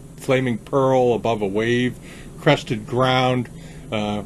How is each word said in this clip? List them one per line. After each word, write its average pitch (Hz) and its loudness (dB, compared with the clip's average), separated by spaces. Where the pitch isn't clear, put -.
flaming 127 0
pearl 131 4
above 110 0
a 104 0
wave, 120 0
crested 127 2
ground, 127 2
uh, 104 -2